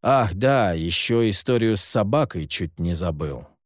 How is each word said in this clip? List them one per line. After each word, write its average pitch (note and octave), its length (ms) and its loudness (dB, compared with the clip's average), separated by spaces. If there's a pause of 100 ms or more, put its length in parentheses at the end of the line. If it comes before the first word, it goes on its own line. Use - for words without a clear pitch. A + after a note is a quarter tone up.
Ах, A#2 320 2
да, A#2 380 2
ещё E2+ 560 0
историю A2+ 480 0
с G2+ 60 -2
собакой G#2 640 0
чуть - 300 -6
не E2+ 160 0
забыл. D#2 520 -6 (200)